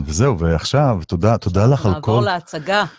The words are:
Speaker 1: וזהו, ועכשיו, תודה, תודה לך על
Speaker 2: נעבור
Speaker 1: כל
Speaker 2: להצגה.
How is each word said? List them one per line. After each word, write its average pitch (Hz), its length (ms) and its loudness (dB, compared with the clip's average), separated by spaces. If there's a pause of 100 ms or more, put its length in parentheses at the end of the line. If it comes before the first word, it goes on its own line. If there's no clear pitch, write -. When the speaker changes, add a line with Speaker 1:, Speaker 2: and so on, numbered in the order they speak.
Speaker 1:
וזהו, 90 340 0
ועכשיו, 92 680 0
תודה, 104 300 2
תודה 98 300 0
לך 135 180 2
על 104 60 2
Speaker 2:
נעבור 113 280 0
Speaker 1:
כל 117 60 2
Speaker 2:
להצגה. 180 600 -2 (140)